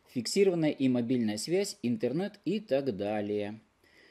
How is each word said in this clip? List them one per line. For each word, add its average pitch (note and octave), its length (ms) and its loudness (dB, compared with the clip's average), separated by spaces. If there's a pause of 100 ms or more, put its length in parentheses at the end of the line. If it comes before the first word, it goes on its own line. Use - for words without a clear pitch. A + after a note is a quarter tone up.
(140)
фиксированная E3+ 580 2
и C3+ 180 2
мобильная A#2+ 480 0
связь, F#3+ 440 -2
интернет B2 640 -2
и G3 160 -2
так C3+ 360 0
далее. G#2 640 -2 (520)